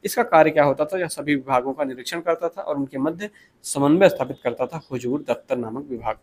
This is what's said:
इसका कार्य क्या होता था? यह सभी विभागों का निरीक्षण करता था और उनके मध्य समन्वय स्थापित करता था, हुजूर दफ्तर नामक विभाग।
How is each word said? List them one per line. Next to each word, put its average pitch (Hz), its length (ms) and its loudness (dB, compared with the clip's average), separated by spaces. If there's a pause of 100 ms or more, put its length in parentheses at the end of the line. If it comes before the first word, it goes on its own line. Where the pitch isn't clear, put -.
इसका 233 200 0
कार्य 156 260 6
क्या 151 140 4
होता 143 200 2
था? 185 140 -4
यह 175 100 -4
सभी 147 260 -2
विभागों 131 380 0
का 147 120 -4
निरीक्षण 131 360 -8
करता 170 280 -2
था 190 140 -10
और 147 140 -4
उनके 139 220 -6
मध्य 170 300 -4 (360)
समन्वय 151 440 4
स्थापित 131 360 -2
करता 127 220 -2
था, 156 180 -10
हुजूर 127 380 -4
दफ्तर 123 340 -4
नामक 120 320 -8
विभाग। 110 340 -6